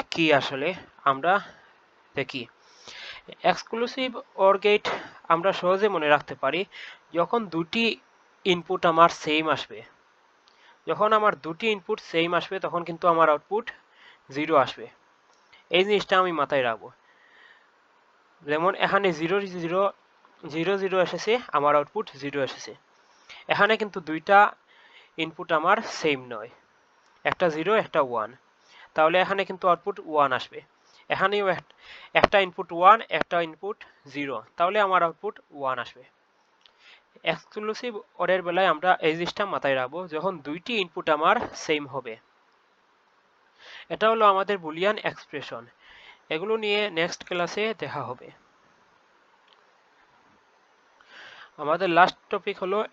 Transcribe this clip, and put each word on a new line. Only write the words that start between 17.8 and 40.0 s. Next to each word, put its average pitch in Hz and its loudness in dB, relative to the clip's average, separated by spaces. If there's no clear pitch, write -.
যেমন 160 0
এখানে 196 2
জিরো 165 -2
জিরো, 185 -2
জিরো 165 -2
জিরো 190 0
এসেছে, 180 -2
আমার 147 4
আউটপুট 147 -4
জিরো 143 -6
এসেছে। - -8
এখানে 208 4
কিন্তু 208 -6
দুইটা 160 4
ইনপুট 170 -6
আমার 170 4
সেম 139 -2
নয়, 117 -12
একটা 170 0
জিরো, 160 -2
একটা 165 0
ওয়ান। 120 -6
তাহলে 160 4
এখানে 196 0
কিন্তু 190 -4
আউটপুট 185 0
ওয়ান 143 2
আসবে, 123 -6
এখানেও 196 -2
এক-, 170 -2
একটা 165 4
ইনপুট 180 -4
ওয়ান, 190 8
একটা 170 -2
ইনপুট 170 -10
জিরো, 139 -8
তাহলে 190 2
আমার 185 2
আউটপুট 170 -4
ওয়ান 131 -4
আসবে। 127 -14
এক্সক্লুসিভ 214 -6
or-এর 180 2
বেলায় 180 0
আমরা 170 2
এই 160 2
জিনিসটা 170 -4
মাথায় 139 0
রাখবো, 139 -4